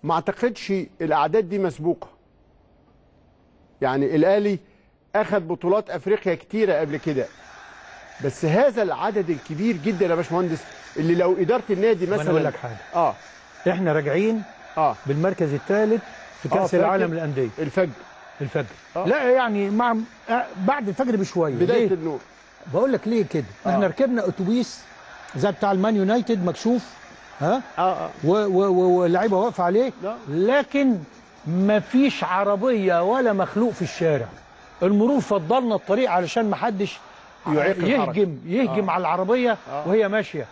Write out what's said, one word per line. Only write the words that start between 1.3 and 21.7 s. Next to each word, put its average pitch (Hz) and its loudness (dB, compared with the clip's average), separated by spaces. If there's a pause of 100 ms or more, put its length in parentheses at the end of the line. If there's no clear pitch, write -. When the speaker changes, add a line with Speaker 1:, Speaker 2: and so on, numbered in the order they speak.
Speaker 1:
دي 196 -4
مسبوقة. 165 -2 (1700)
يعني 139 0
الأهلي 196 2 (580)
أخد 202 -2
بطولات 185 -2
أفريقيا 185 -2
كتيرة 208 0
قبل 151 -2
كده، 135 -2 (1000)
بس 139 -4
هذا 220 2
العدد 180 -2
الكبير 170 -2
جدا 180 0
يا 170 2
باشمهندس، 170 -2 (320)
اللي 165 2
لو 180 4
إدارة 214 2
النادي 190 2
Speaker 2:
طب 180 -2
أنا 208 0
Speaker 1:
مثلا 170 0
Speaker 2:
أقول 156 2
لك 143 -2
حاجة. 113 -12 (180)
Speaker 1:
آه. 165 2 (540)
Speaker 2:
إحنا 180 0
راجعين 175 0 (360)
Speaker 1:
آه. 139 2 (100)
Speaker 2:
بالمركز 156 0
الثالث 214 0 (400)
في 143 -6
Speaker 1:
آه، 127 -2
Speaker 2:
كأس 185 2
Speaker 1:
فاكر 175 2
Speaker 2:
العالم 180 0
للأندية. 143 -2 (100)
Speaker 1:
الفجر. 156 0 (500)
Speaker 2:
الفجر. 143 -4 (300)
Speaker 1:
آه. 180 -2
Speaker 2:
لا، 254 2
يعني 214 2
مع، 226 2 (340)
آه، 240 0 (220)
بعد 269 0
الفجر 240 0
بشوية. 170 0
Speaker 1:
بداية 208 2